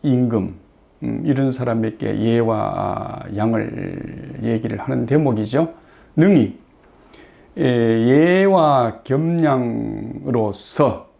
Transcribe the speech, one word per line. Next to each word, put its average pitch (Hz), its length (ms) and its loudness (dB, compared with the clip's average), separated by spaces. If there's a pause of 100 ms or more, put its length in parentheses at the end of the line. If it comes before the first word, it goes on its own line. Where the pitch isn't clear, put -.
임금, 120 540 0 (460)
음, 113 220 -4
이런 135 280 0
사람에게 113 680 -4
예와 107 1040 -2 (100)
양을 107 1040 -4
얘기를 110 380 -2
하는 123 260 -4
대목이죠. 135 680 0 (440)
능히, 165 420 4 (960)
에, 160 80 -2
예와 135 1400 4
겸양으로서 123 2000 -2 (120)